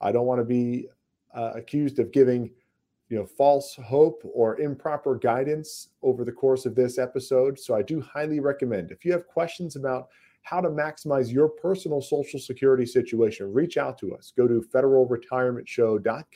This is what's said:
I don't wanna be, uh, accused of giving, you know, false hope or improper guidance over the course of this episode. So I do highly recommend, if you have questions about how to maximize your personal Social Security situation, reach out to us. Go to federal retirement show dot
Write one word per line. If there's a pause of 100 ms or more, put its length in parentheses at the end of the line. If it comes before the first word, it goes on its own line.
I
don't
wanna
be, (440)
uh,
accused
of
giving, (560)
you
know,
false
hope
or
improper
guidance (140)
over
the
course
of
this
episode.
So
I
do
highly
recommend,
if
you
have
questions
about (320)
how
to
maximize
your
personal
Social
Security
situation,
reach
out
to
us.
Go
to
federal
retirement
show
dot